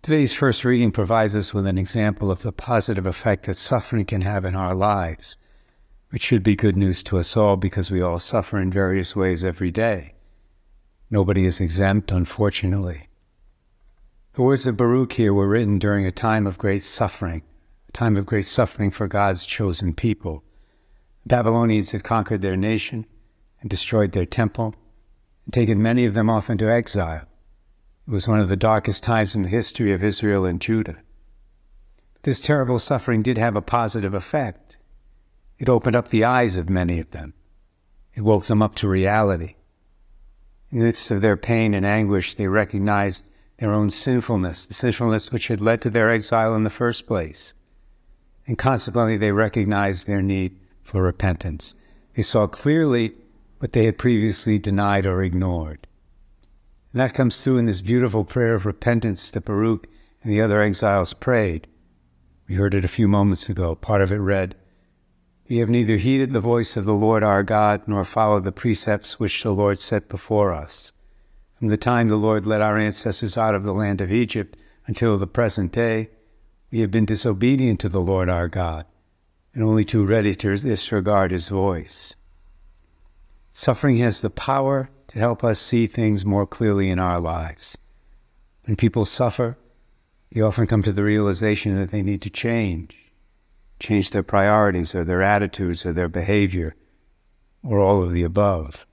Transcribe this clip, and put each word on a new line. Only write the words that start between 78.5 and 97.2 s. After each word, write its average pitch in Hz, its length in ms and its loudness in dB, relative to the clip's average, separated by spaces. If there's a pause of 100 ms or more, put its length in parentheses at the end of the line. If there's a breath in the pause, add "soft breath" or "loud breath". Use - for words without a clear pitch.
and 120 100 -4
only 110 220 4
too 104 220 2
ready 104 280 2
to 101 220 0
disregard 101 760 0
his 87 160 -6
voice." 95 680 -4 (1400)
Suffering 127 480 0
has 117 240 2
the 110 80 -2
power 135 580 -2 (200)
to - 100 -12
help 117 240 0
us 113 160 0
see 117 280 0
things 104 400 0
more 101 200 2
clearly 101 440 0
in 90 80 0
our 90 200 0
lives. 80 600 -8 (840)
When 110 120 -2
people 110 300 2
suffer, 120 500 -2 (760)
they 110 120 0
often 110 240 2
come 104 160 2
to 101 100 0
the 101 100 -2
realization 104 720 0
that 95 140 -2
they 107 120 -4
need 98 180 -2
to 104 100 -10
change, 104 800 -4 (720)
change 104 300 0
their 101 120 -2
priorities 101 720 2
or 87 100 -2
their 90 180 0
attitudes 98 640 0
or 87 80 -4
their 87 160 -2
behavior, 90 640 0 (840)